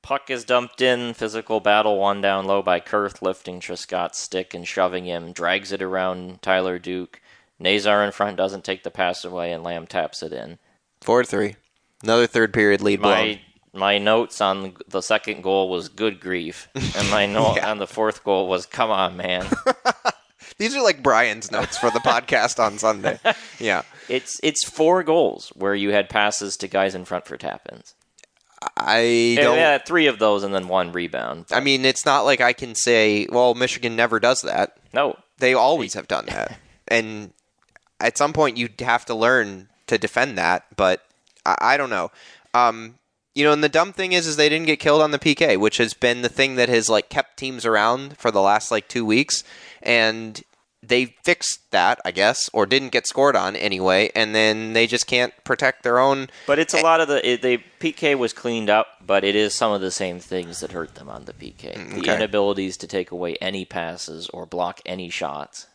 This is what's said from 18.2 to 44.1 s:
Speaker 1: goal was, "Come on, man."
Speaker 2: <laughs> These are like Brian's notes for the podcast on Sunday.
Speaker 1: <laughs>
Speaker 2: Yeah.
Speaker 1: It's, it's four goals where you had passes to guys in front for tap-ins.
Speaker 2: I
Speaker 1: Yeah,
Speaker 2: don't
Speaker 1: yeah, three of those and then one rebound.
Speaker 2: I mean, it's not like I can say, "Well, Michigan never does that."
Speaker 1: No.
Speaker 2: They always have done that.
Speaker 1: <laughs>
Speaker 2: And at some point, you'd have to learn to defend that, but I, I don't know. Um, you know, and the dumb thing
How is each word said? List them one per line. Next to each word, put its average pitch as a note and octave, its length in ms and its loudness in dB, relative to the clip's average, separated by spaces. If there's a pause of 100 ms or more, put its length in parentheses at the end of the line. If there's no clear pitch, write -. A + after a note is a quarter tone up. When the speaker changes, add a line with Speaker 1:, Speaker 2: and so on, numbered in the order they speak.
Speaker 1:
goal F#2+ 220 0
was, F#2 200 -2
"Come A2+ 240 -2
on, F#2 260 -2
man." F2+ 300 -4 (580)
Speaker 2:
<laughs> - 540 -10
These A#3 180 -4
are C4+ 60 -2
like E3 200 0
Brian's A2+ 480 2
notes - 280 -4
for A#2+ 120 2
the A#2 100 -2
podcast A#2+ 600 0
on G#2 160 0
Sunday. G#2 460 -2
Speaker 1:
<laughs> - 340 -4
Speaker 2:
Yeah. G2+ 240 0 (260)
Speaker 1:
It's, - 340 -6
it's - 260 -2
four E3+ 340 2
goals D#3 540 0
where G2 180 -2
you G2+ 180 0
had G2+ 180 2
passes G#2 480 -2
to G2 100 -8
guys F#2+ 260 0
in F2+ 120 -10
front F2+ 180 -8
for C2+ 140 -14
tap-ins. - 560 -12 (840)
Speaker 2:
I A2 240 2 (360)
Speaker 1:
Yeah, C#3+ 60 4
Speaker 2:
don't B2 140 6
Speaker 1:
yeah, D3+ 220 4
three D#3+ 280 2
of A#2 120 2
those G#2 240 4
and G2 120 -4
then F#2 140 -2
one F2+ 240 0
rebound. D#2+ 580 -6
Speaker 2:
I A#2+ 100 2
mean, C3+ 240 2
it's C3 200 0
not C#3 180 2
like C3 180 2
I B2 120 4
can A#2+ 220 -10
say, G#2+ 560 4
"Well, B2 240 4
Michigan A#2+ 420 -2
never A#2 240 2
does B2 220 2
that." - 340 -2 (160)
Speaker 1:
No. C#3 240 -2 (220)
Speaker 2:
They B2+ 160 4
always B2+ 400 0
have - 140 -12
done A#1 180 -4
that. - 380 -8
Speaker 1:
<laughs> - 240 -20
Speaker 2:
And A2 440 -2 (680)
at - 180 0
some D3 160 2
point, C#3+ 240 2
you'd A#2+ 240 -6
have A#2+ 240 0
to A#2+ 80 -4
learn A2 540 2 (180)
to A#2 100 0
defend A#2+ 400 -2
that, F2 280 0 (120)
but F#2 260 2 (440)
I, F#2 140 2
I B2+ 180 2
don't C3+ 120 -4
know. F#2 200 -4 (420)
Um, A#2 440 0 (380)
you C#3+ 100 0
know, D3+ 80 6
and D3 120 2
the D3 60 2
dumb E3+ 240 0
thing F#3 180 -4